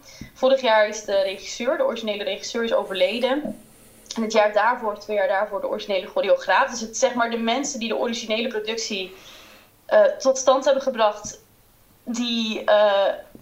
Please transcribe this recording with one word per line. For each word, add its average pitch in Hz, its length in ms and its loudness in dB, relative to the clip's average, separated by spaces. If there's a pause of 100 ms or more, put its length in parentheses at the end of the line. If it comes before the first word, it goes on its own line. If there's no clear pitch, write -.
(340)
Vorig 262 280 2
jaar 220 260 4
is 214 180 -8
de 196 160 0
regisseur, 214 560 -4
de 277 80 0
originele 220 380 -4
regisseur, 208 400 -6
is 226 100 -4
overleden. 214 920 -2 (520)
En 226 60 -4
het 220 100 -4
jaar 208 220 4
daarvoor, 214 460 0
twee 214 160 -6
jaar 196 120 2
daarvoor, 196 340 -2
de 180 60 -4
originele 202 400 -4
choreograaf. 190 640 2
Dus 233 120 -8
het, 226 160 -10
zeg 240 160 2
maar, 233 160 0
de 233 80 -4
mensen 233 420 -2
die 226 100 -4
de - 80 -2
originele 226 500 -4
productie, 214 680 -6 (680)
eh, 214 160 6
tot 262 360 2
stand 269 280 4
hebben 269 180 2
gebracht, 220 560 -2 (640)
die, 233 600 -4
eh, 208 500 4 (280)